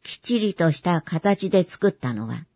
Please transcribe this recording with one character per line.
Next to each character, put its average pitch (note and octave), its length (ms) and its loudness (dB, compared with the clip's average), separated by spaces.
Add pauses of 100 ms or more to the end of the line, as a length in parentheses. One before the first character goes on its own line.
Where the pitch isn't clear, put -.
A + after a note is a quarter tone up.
き - 140 -12
っ - 40 -20
ち A#3+ 200 0
り G#3 140 0
と E3 180 2
し - 80 -4
た F3 220 2
形 F#3+ 480 0
で F#3 120 4
作 G3 280 0
っ - 20 -14
た B2 200 -6
の A2 140 -6
は A#2+ 180 -10 (120)